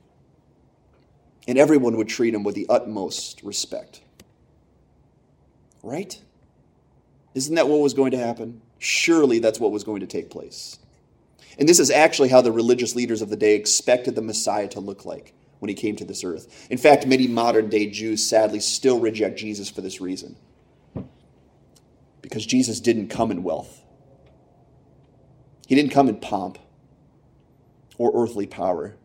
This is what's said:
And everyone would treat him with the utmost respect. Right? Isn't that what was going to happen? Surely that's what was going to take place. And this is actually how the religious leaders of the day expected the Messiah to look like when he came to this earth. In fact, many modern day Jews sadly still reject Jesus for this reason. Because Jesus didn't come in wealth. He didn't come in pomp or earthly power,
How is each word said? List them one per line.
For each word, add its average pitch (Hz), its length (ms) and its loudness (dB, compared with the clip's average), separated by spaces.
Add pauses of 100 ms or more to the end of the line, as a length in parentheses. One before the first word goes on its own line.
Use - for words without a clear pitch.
(1500)
And 123 100 -2
everyone 135 380 6
would 107 140 -2
treat 117 240 0
him 104 100 -4
with 101 120 -4
the 95 120 -8
utmost 107 760 -2
respect. - 580 -10 (1800)
Right? 151 380 -12 (1160)
Isn't 139 200 -4
that 147 140 4
what 151 100 4
was 143 140 2
going 135 180 2
to 127 60 -2
happen? 117 440 -8 (180)
Surely 147 600 2
that's 113 220 0
what 107 100 2
was 104 140 -6
going 104 160 -8
to 92 60 -12
take 85 220 -10
place. - 480 -18 (800)
And 143 120 6
this 170 100 8
is 139 120 4
actually 147 380 6
how 127 120 8
the 120 100 2
religious 117 420 2
leaders 117 280 -4
of 104 80 -8
the 104 80 -6
day 107 180 4
expected 123 600 0
the 110 60 -4
Messiah 107 480 -4
to 101 120 -14
look 98 240 -12
like 85 280 -16 (260)
when 104 100 -8
he 98 60 -6
came 104 220 -6
to - 80 -14
this - 180 -12
earth. - 460 -12
In 127 100 -6
fact, 139 280 6
many 131 200 4
modern 117 420 2
day 104 200 0
Jews 107 380 -6
sadly 110 320 2
still 123 400 0
reject 107 380 -2
Jesus 101 320 -10
for - 100 -14
this 95 220 -10
reason. 92 340 -10 (1900)
Because 104 240 -10
Jesus 120 360 -2
didn't 110 260 0
come 110 240 -4
in 90 120 -6
wealth. - 340 -8 (1900)
He 131 80 2
didn't 139 160 2
come 139 180 4
in 104 80 -4
pomp 95 400 -8 (1400)
or 120 160 2
earthly 110 320 -2
power, 90 600 -6